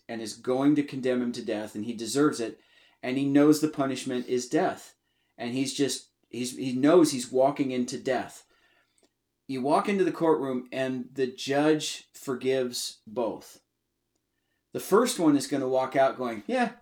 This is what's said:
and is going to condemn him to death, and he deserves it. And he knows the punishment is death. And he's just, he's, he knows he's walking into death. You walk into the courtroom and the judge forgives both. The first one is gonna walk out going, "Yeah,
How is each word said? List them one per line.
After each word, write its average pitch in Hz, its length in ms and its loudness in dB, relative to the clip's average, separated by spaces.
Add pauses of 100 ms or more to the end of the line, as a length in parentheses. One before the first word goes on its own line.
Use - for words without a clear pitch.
and 113 140 -8
is 107 120 -10
going 131 420 2
to 147 60 2
condemn 127 400 -2
him 120 100 -2
to 117 120 -8
death, 107 300 -6
and 107 100 -6
he 120 80 -8
deserves 117 480 0
it. 110 180 -8 (440)
And 127 140 -4
he 139 80 -2
knows 143 360 6
the 151 80 2
punishment 131 580 -4
is 123 220 -2
death. - 460 -2 (440)
And 120 140 -8
he's 135 220 -2
just, 135 340 -2 (220)
he's, 123 260 -8
he 131 160 -6
knows 147 400 6
he's 123 180 -6
walking 131 400 2
into 123 280 -2
death. 117 460 -4 (1040)
You 131 140 -4
walk 165 260 2
into 196 140 2
the 165 100 2
courtroom 135 600 0
and 131 400 -4
the 131 160 -2
judge 147 840 0
forgives 127 920 -4
both. 107 540 -6 (1120)
The 131 80 -6
first 226 400 2
one 151 160 6
is 131 100 0
gonna 131 220 -2
walk 131 260 0
out 135 240 2
going, 117 300 -6
"Yeah, 240 220 0 (120)